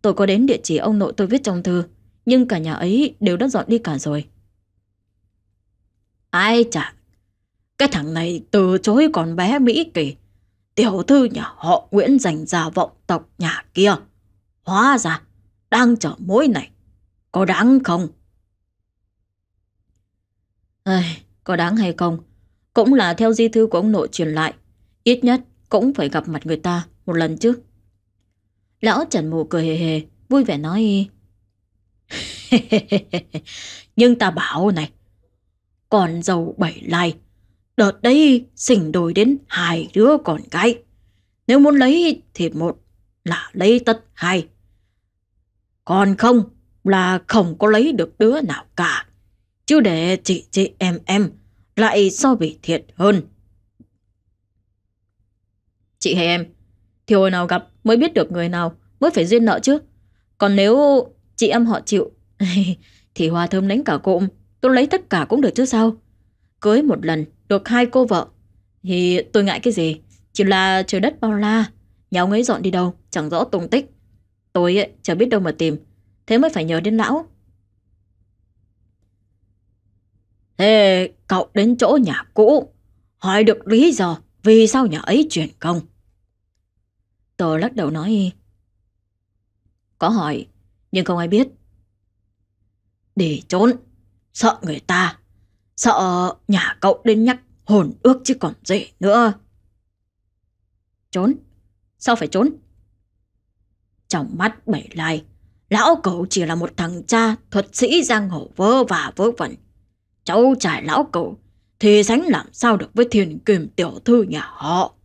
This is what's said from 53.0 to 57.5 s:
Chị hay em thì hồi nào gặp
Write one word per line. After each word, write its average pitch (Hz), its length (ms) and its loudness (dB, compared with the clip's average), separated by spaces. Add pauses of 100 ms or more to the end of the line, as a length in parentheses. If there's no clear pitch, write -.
Chị 180 160 -4
hay 175 100 0
em 170 200 -2 (600)
thì 220 80 4
hồi 190 160 4
nào 180 160 -2
gặp 180 200 -4 (160)